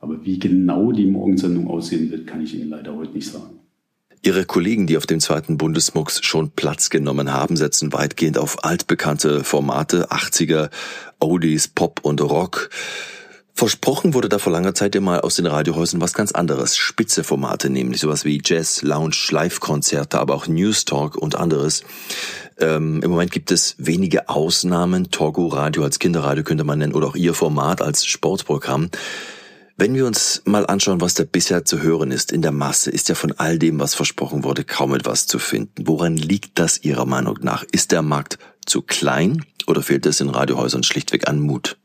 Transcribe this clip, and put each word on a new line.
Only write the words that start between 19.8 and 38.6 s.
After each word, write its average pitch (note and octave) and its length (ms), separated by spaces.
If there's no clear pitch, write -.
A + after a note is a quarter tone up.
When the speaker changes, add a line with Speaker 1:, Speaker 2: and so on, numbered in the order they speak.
Speaker 2:
aber - 160
auch C#2 140
News F#2 380
Talk D2 300
und D#2 200
anderes. D#2 480
Ähm, D#2 440
im E2+ 80
Moment F2 220
gibt - 180
es - 280
wenige E3 520
Ausnahmen. F2+ 800
Togo D#2+ 380
Radio D2+ 340
als C#2+ 160
Kinderradio D2+ 440
könnte D2+ 220
man D2 140
nennen D2+ 160
oder D2 140
auch C#2+ 80
Ihr E2+ 180
Format D2+ 480
als D2 240
Sportprogramm. D2+ 840
Wenn C3 180
wir C3 120
uns - 400
mal G#2 200
anschauen, G2 360
was F2 120
da E2 100
bisher F2 420
zu D#2+ 160
hören D#2 300
ist - 200
in E2+ 100
der D#2 100
Masse, C#2+ 380
ist - 200
ja - 40
von - 220
all D#3+ 220
dem, D#2+ 200
was C#2+ 160
versprochen D2 480
wurde, C#2+ 220
kaum C#2 300
etwas - 320
zu - 120
finden. - 480
Woran E2 300
liegt D#2+ 420
das - 240
Ihrer - 240
Meinung - 360
nach? - 300
Ist - 200
der E2 100
Markt D2 360